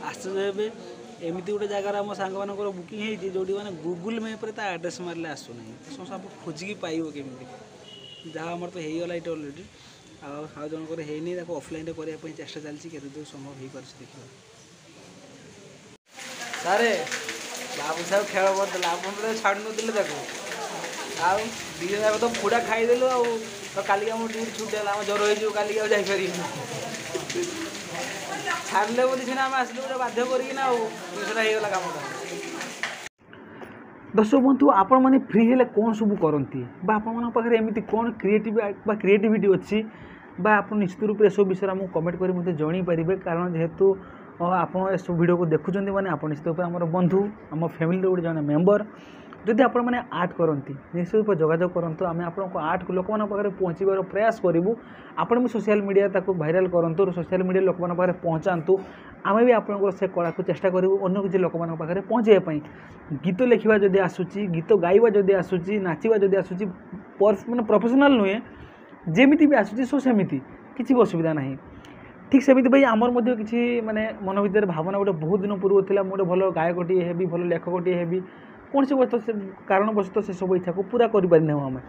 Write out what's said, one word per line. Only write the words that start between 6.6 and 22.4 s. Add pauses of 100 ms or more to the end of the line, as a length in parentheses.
ପାଇବ (120)
କେମିତି? (880)
ଯାହା
ଆମର
ତ (100)
ହେଇଗଲା
ଏଇଟା
already, (640)
ଆଉ, (160)
ଆଉ
ଜଣଙ୍କର
ହେଇନି,
ତାକୁ
ଅଫଲାଇନରେ
କରିବା
ପାଇଁ
ଚେଷ୍ଟା
ଚାଲିଛି,
କେତେ
ଦୂର
ସମ୍ଭବ
ହେଇପାରୁଛି
ଦେଖିବା। (2250)
ସାରେ, (880)
ବାବୁ
ସାହେବ (100)
ଖେଳ (120)
କରିଦେଲା,
ଆପଣ (100)
ତ (180)
ଛାଡ଼ୁନଥିଲେ
ତାକୁ। (1120)
ଆଉ (380)
ଦି
ଜଣ
ଯାକ
ତ (120)
ଫୁଡ଼ା (100)